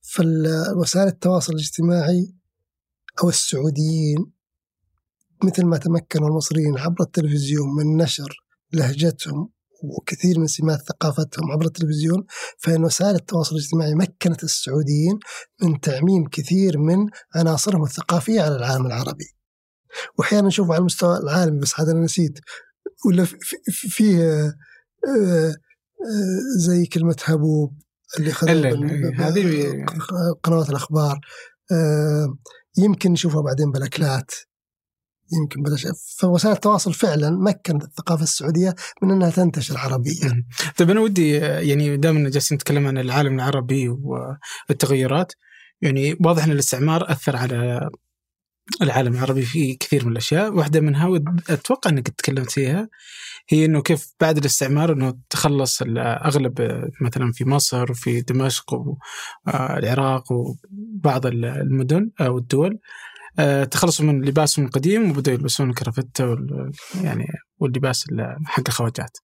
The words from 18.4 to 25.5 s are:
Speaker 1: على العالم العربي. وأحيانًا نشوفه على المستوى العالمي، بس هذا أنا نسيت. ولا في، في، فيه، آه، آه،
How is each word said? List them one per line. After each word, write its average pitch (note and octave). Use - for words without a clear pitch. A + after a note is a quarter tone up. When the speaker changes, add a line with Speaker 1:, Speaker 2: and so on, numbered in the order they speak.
Speaker 1:
على D3+
العالم B2+
العربي. -
وأحيانًا G#3
نشوفه F#3
على D#3+
المستوى F3+
العالمي، D#3
بس C#3
هذا D#3+
أنا E3
نسيت. D#3+
ولا F#3
في، E3+
في، -
فيه، E3+
آه، D3+
آه، F3